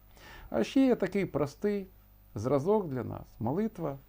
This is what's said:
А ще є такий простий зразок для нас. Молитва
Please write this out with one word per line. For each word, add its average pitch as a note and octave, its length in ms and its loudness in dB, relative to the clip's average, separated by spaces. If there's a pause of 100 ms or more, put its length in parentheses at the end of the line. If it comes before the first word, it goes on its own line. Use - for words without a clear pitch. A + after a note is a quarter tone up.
(500)
А A3 140 0
ще C4+ 220 4
є B3 80 6
такий F#3+ 320 0
простий F#3+ 600 -2 (480)
зразок D3 540 2
для B2+ 160 -4
нас. G2 220 -10 (140)
Молитва D#3+ 560 -2 (120)